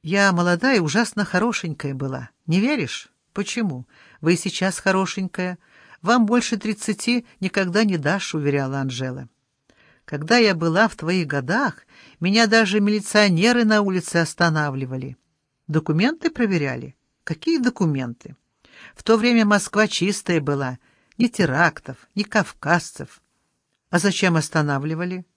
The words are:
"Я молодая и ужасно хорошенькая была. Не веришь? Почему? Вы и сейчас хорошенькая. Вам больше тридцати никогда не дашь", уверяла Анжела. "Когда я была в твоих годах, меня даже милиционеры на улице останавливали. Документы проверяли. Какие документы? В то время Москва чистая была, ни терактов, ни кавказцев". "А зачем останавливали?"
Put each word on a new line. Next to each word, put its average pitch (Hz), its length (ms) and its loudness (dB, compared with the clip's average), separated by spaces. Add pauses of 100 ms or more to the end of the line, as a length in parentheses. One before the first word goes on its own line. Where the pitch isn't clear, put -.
"Я 196 300 2
молодая 175 440 2
и 196 40 4
ужасно 196 440 0
хорошенькая 180 680 -2
была. 131 360 -8 (160)
Не 170 140 2
веришь? 233 480 -2 (240)
Почему? 196 560 -6 (320)
Вы 165 140 2
и - 20 0
сейчас 185 420 -4
хорошенькая. 185 800 -2 (440)
Вам 233 220 4
больше 233 320 0
тридцати 220 720 -4 (140)
никогда 190 440 0
не 190 120 2
дашь", 160 380 -2
уверяла 139 460 0
Анжела. 131 480 -6 (760)
"Когда 160 340 0
я 208 160 4
была 170 340 2
в - 80 -6
твоих 170 300 -2
годах, 143 580 -2 (360)
меня 208 260 2
даже 214 340 4
милиционеры 208 840 2
на 214 180 4
улице 185 340 -2
останавливали. 135 1000 -2 (500)
Документы 175 640 0
проверяли. 139 680 -2 (280)
Какие 320 340 -2
документы? 151 800 -2 (580)
В - 80 -20
то 226 160 4
время 233 260 4
Москва 208 420 2
чистая 185 540 0
была, 139 380 -4 (400)
ни 233 80 2
терактов, 151 880 -2
ни 202 80 -4
кавказцев". - 1000 -2 (680)
"А 175 80 2
зачем 180 380 2
останавливали?" 156 880 -2 (100)